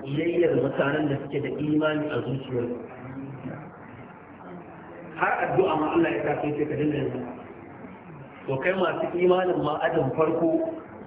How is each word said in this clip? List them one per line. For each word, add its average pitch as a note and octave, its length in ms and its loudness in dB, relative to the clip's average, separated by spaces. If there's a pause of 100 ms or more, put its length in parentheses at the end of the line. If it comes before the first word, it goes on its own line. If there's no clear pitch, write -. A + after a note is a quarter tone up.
kiyayyar E3 560 2
mutanen C#3+ 520 2
da C#3 80 2
suke - 240 -4
da B2+ 80 -4
imani D3+ 560 2
a C3 160 -2
zuciyarsu. B2 560 -4 (2250)
Har G3 260 2
addu'a - 340 4
ma D3+ 200 2
Allah E3 160 6
ya - 120 0
sa B2 140 2
kai D3+ 180 0
sai D3 120 0
ka - 100 -2
dinga D3+ 220 2
yin C3 120 0
haka. B2 240 -6 (1080)
To C#3 140 -2
kai F3+ 160 2
masu F3+ 400 2
imanin F3+ 440 6
ma D3 240 2
ajin D#3 320 2
farko E3 560 4 (380)